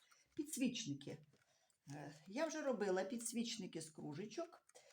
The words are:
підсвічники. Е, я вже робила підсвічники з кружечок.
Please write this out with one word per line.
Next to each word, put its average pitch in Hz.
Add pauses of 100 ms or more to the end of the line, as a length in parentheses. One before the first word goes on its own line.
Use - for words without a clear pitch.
(340)
підсвічники. - (720)
Е, 147 (120)
я 247
вже 311
робила 208
підсвічники 226
з 156
кружечок. 165 (300)